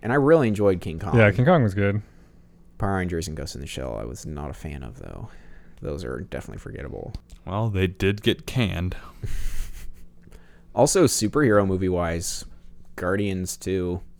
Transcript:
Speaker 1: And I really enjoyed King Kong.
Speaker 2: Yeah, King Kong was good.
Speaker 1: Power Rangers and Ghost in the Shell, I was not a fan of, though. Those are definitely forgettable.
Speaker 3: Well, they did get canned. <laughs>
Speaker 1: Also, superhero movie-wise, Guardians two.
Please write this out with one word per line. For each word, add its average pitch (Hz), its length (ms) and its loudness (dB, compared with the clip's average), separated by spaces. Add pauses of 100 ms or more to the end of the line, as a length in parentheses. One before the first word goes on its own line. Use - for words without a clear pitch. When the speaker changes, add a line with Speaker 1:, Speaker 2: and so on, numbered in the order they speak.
Speaker 1:
And 110 80 -2
I 127 60 2
really 143 300 6
enjoyed 101 320 2
King 80 200 -8
Kong. 92 180 2
Speaker 2:
Yeah, 104 140 8
King 123 140 4
Kong 160 180 6
was 101 100 2
good. 101 300 0 (760)
Speaker 1:
Power 98 200 -2
Rangers 87 300 -2
and 78 80 -8
Ghost - 200 -10
in - 60 -10
the 71 60 -10
Shell, 62 320 -8
I 55 60 -8
was 60 220 -10
not 73 240 -8
a - 20 -10
fan 71 300 -12
of, - 160 -14
though. 50 300 -14 (520)
Those 73 220 -6
are 64 180 -6
definitely - 380 -10
forgettable. - 540 -12 (340)
Speaker 3:
Well, 107 220 -2
they 95 180 0
did 98 340 0
get - 240 0
canned. 92 500 -2 (280)
<laughs> - 120 0 (1400)
Speaker 1:
Also, 151 300 6
superhero 107 600 4
movie-wise, 90 800 -2 (500)
Guardians 95 640 -2
two. 90 440 -2 (180)